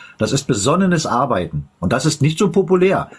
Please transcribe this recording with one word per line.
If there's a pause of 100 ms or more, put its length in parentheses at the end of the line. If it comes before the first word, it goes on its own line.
(180)
Das
ist
besonnenes
Arbeiten. (100)
Und
das
ist
nicht
so
populär,